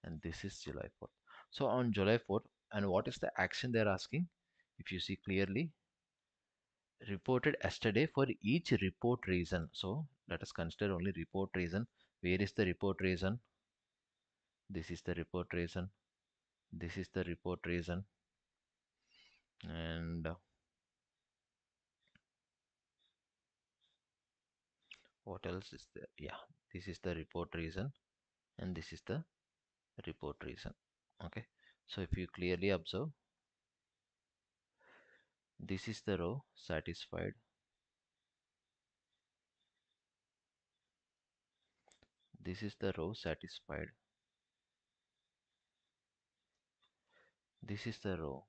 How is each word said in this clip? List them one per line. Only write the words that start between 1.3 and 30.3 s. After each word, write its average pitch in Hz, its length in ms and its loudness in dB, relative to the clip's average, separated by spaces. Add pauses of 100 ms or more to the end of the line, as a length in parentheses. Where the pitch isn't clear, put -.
So - 160 0
on 120 260 4
July 101 240 8
fourth, 107 260 2 (280)
and 101 180 2
what 92 180 4
is 127 100 -6
the - 200 0
action 92 340 2
they're 110 160 6
asking? 131 400 2 (520)
If - 120 -8
you 92 80 -2
see - 260 -2
clearly, 98 460 2 (1400)
reported 127 540 2
yesterday 113 440 4
for 135 200 4 (140)
each 139 300 4 (100)
report 117 460 2
reason. 90 460 2
So 135 340 -2 (220)
let 87 120 -2
us - 100 -10
consider 95 420 0
only 92 220 2
report 92 400 -2
reason. 92 320 0 (340)
Where 92 200 4
is 98 120 2
the 107 120 4
report 95 360 2
reason? 95 380 2 (1300)
This 92 200 -6
is 85 120 -4
the 90 140 -2
report 85 380 -2
reason. 87 360 0 (840)
This 85 260 -6
is 92 160 -4
the 92 120 0
report 87 400 -2
reason. 87 400 0 (1600)
And, 82 600 -4
uh, 82 100 -2 (4000)
what 95 220 -8
else 92 280 -4
is - 200 -16
there? - 140 -12 (100)
Yeah, - 220 -8 (340)
this 90 140 -8
is 87 120 -10
the 90 160 -2
report 82 380 -6
reason, 87 380 -2 (680)
and 92 180 -4
this 85 180 -8
is 82 120 -12
the 147 180 -2 (840)
report 73 380 -6